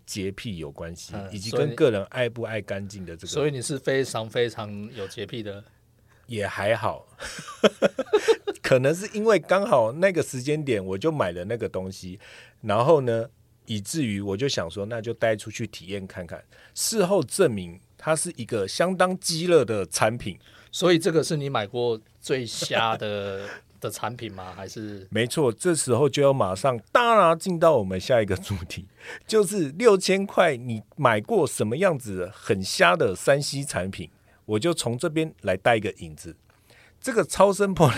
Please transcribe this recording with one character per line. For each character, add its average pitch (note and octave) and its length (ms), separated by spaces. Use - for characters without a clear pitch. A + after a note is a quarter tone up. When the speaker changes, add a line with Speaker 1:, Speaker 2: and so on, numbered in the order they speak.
Speaker 1:
洁 G2 260
癖 G2 280
有 D2 120
关 E2+ 240
系， - 200
Speaker 2:
嗯， G2 180
Speaker 1:
以 G#2+ 60
及 G2 120
跟 B2+ 240
个 D3 160
人 G2 160
爱 B2 220
不 A#2 140
爱 A2 180
干 G2+ 260
净 G2 200
的 E2+ 100
这 - 60
个。 F2 60
Speaker 2:
所 D3 180
以 D3+ 40
你， - 0
所 - 20
以 C3+ 40
你 A#2+ 60
是 C3+ 160
非 C3+ 260
常 A2+ 240
非 A#2+ 200
常 G#2 460
有 G2 140
洁 G#2 160
癖 A2 180
的。 G2+ 220
Speaker 1:
也 G#2+ 200
还 G2+ 280
好。 G2+ 380
<laughs> - 1500
可 - 160
能 C#3 160
是 F#3+ 180
因 G#3+ 120
为 G#3+ 140
刚 F#3 280
好 A#2+ 260
那 F#3 180
个 D#3+ 120
时 - 180
间 D3 240
点 A2 180
我 F#2+ 140
就 D#3 160
买 A2+ 200
了 F2 120
那 A2+ 120
个 G#2 120
东 F#2+ 240
西， F2+ 260
然 A2 200
后 D3+ 200
呢， A#2 260
以 A2 120
至 C#3+ 240
于 G2+ 180
我 G2 140
就 C3 140
想 F2 220
说， G2+ 160
那 A#2 140
就 A2+ 120
带 A2+ 240
出 G#2+ 140
去 A2 160
体 - 200
验 F#2+ 200
看 F2+ 200
看。 E2 160
事 A3 320
后 F#3 180
证 C3+ 300
明 F2+ 260
它 D#3+ 180
是 E3+ 200
一 A2+ 100
个 G#2 200
相 F#3 300
当 F#3 220
鸡 E3 300
肋 D#3+ 160
的 G2+ 200
产 A2+ 320
品。 G2 220
Speaker 2:
所 F3+ 200
以 E3+ 80
这 E3 140
个 D#3 100
是 D#3+ 140
你 C#3 140
买 A2 160
过 A#2+ 340
最 C3 260
瞎 A2+ 500
的， G2+ 500
<laughs> - 160
的 - 100
产 A2+ 260
品 A2 160
吗？ F#2 240
还 F#2+ 100
是？ G#2 440
Speaker 1:
没 A2 160
错， B2+ 260
这 F3 220
时 C3 180
候 C3+ 160
就 C#3 140
要 C#3 100
马 G2+ 220
上， A#2+ 260
当 A#3 260
然 E3+ 200
进 F3 200
到 D#3+ 180
我 G#2+ 80
们 F#2+ 160
下 A#2 220
一 - 20
个 F#2+ 120
主 - 180
题， - 180
就 G#3+ 180
是 E3+ 280
六 G3+ 260
千 G3 260
块 E3+ 320
你 A#2 260
买 A#2 240
过 E3+ 260
什 A#2 200
么 A#2+ 120
样 F3 200
子 G2 340
很 G2 300
瞎 F3 340
的 A#2 180
三 C#3+ 280
C C#3 220
产 F#2+ 260
品？ - 180
我 G#2+ 120
就 E3 140
从 B2 240
这 E3+ 120
边 D#3+ 340
来 F#2+ 140
带 A#2+ 200
一 A2 40
个 G2 180
引 D#2 180
子。 - 200
这 B3+ 120
个 G3+ 120
超 G3 280
声 F#3+ 220
波 D3+ 240